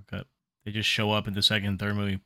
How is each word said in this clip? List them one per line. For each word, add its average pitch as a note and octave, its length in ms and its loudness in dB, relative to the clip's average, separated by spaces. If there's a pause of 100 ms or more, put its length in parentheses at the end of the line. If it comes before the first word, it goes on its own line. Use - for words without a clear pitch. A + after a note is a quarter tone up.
cut. - 200 -10 (380)
They A2 80 -10
just G#2 160 0
show G#2+ 220 2
up G#2+ 180 2
in G2 60 -4
the G2 80 -2
second G#2 260 2
and G2 100 0
third G#2 180 -2
movie, G2+ 300 0